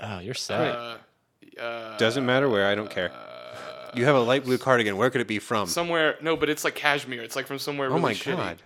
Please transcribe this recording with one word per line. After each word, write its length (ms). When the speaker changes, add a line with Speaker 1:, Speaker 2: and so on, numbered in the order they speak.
Speaker 1:
Oh, 180
you're 140
set. 420
Speaker 2:
Uh, 220
uh, 380
Speaker 3:
Doesn't 280
matter 240
where. 180
I 80
don't 160
care. 220
Speaker 2:
uh, 800
Speaker 3:
You 100
have 100
a 40
light 240
blue 140
cardigan. 400
Where 120
could 120
it 60
be 120
from? 280
Speaker 2:
Somewhere. 540
No, 140
but 140
it's, 160
like, 100
cashmere. 480
It's, 140
like, 100
from 120
somewhere 280
Speaker 3:
Oh 40
Speaker 2:
really 100
Speaker 3:
my 120
Speaker 2:
shitty. 220
Speaker 3:
God. 300